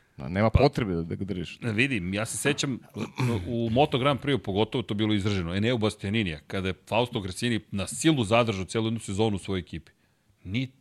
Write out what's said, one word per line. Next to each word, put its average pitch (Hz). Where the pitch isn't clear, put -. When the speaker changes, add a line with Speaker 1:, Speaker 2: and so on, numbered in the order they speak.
Speaker 1:
Ma, 69
nema 101
Speaker 2:
Pa, -
Speaker 1:
potrebe 127
da, 85
da 85
ga 98
držiš. 90
Speaker 2:
ne 120
vidim, 104
ja 104
se -
sećam, 143
u 117
Moto 139
Grand 135
Prix 143
pogotovo 107
to 107
bilo 107
izraženo. 95
Eneo 113
Bastianinija, 101
kada 95
je 92
Fausto 117
Gresini 107
na 98
silu 156
zadržao 107
celu 113
jednu 113
sezonu 107
u 92
svojoj 95
ekipi. 82
Ni 117